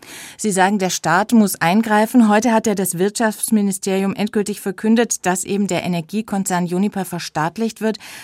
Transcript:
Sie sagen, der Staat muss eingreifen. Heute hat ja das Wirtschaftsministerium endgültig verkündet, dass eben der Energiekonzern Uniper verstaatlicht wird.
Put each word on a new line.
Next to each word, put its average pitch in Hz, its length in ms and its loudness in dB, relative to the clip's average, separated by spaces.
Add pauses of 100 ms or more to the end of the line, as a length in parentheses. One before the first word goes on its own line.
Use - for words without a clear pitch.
(360)
Sie 214 160 -4
sagen, 196 260 2
der 185 120 0
Staat 175 420 0
muss 214 280 4
eingreifen. 220 680 4
Heute 220 240 4
hat 226 160 2
ja 202 80 0
das 185 200 -2
Wirtschaftsministerium 202 1160 0
endgültig 208 460 -4
verkündet, 220 680 0
dass 185 160 0
eben 202 240 -2
der 175 160 -2
Energiekonzern 180 840 -4
Uniper 185 380 -2
verstaatlicht 165 760 -6
wird. 214 180 -2 (260)